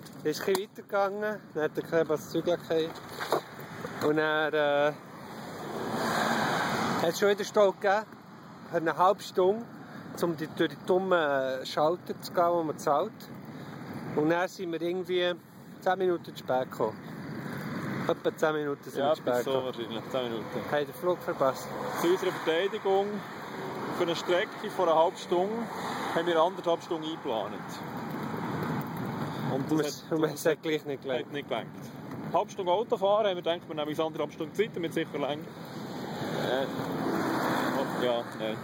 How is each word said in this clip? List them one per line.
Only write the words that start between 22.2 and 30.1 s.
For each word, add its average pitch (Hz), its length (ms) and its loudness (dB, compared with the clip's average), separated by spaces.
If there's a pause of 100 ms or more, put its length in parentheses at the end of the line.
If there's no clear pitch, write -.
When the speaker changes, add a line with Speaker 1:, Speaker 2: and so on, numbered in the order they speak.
Speaker 2:
Verteidigung, 190 760 2 (880)
für 180 60 4
eine 170 140 2
Strecke 196 580 0
von 180 140 4
einer 156 100 8
halben 180 160 6
Stunde 185 380 2 (600)
haben 165 140 2
wir 170 140 6
anderthalb 170 420 2
Stunden 160 220 -4
eingeplant. 117 480 -2 (2000)
Und 135 180 0
Speaker 1:
Und 156 80 4
Speaker 2:
das 151 80 2
Speaker 1:
es, - 160 -8
Speaker 2:
hat, - 160 -6